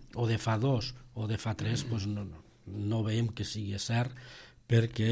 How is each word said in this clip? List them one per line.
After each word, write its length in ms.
o 100
de 120
fa 200
dos, 360
o 140
de 80
fa 220
tres, 260
pues 240
no, 160
no, 160
no 380
veiem 320
que 80
sigui 380
cert, 320
perquè, 440